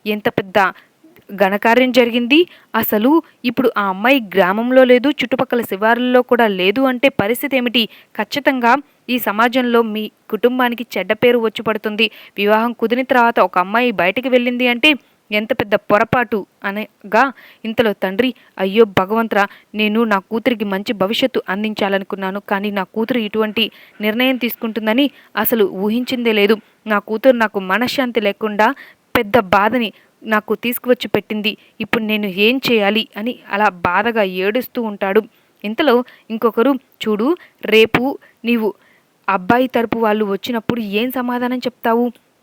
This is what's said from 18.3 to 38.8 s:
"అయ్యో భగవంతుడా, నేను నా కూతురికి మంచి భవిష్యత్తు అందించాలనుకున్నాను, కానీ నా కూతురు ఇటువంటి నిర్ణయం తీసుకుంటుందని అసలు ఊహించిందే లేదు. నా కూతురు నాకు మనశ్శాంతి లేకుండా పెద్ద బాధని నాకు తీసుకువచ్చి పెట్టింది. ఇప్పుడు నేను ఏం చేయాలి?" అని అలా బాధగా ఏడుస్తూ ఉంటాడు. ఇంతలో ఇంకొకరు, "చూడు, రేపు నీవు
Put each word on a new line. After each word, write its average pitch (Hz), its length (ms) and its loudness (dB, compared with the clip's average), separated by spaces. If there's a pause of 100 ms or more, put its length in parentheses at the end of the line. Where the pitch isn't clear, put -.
"అయ్యో 196 240 2
భగవంతుడా, 202 640 0 (280)
నేను 214 280 0
నా 208 160 2
కూతురికి 220 460 -4
మంచి 202 280 -4
భవిష్యత్తు 214 560 -2
అందించాలనుకున్నాను, 196 920 -4
కానీ 202 320 -4
నా 196 120 -4
కూతురు 226 360 -4
ఇటువంటి 214 520 -2 (300)
నిర్ణయం 240 340 0
తీసుకుంటుందని 226 760 -2 (260)
అసలు 220 260 0
ఊహించిందే 233 680 -2
లేదు. 208 260 2 (300)
నా 208 120 0
కూతురు 233 380 2
నాకు 214 220 -2
మనశ్శాంతి 226 640 -2
లేకుండా 214 540 0 (420)
పెద్ద 233 220 0
బాధని 214 520 0 (320)
నాకు 214 320 -2
తీసుకువచ్చి 240 520 -2
పెట్టింది. 214 500 -4 (240)
ఇప్పుడు 220 220 -2
నేను 214 240 -2
ఏం 208 340 2 (100)
చేయాలి?" 214 360 2 (100)
అని 233 220 -8 (100)
అలా 202 200 2
బాధగా 196 540 0
ఏడుస్తూ 196 580 -2
ఉంటాడు. 208 400 0 (420)
ఇంతలో 240 400 0 (260)
ఇంకొకరు, 233 440 0
"చూడు, 233 640 -4 (280)
రేపు 226 540 2 (260)
నీవు 226 280 0 (540)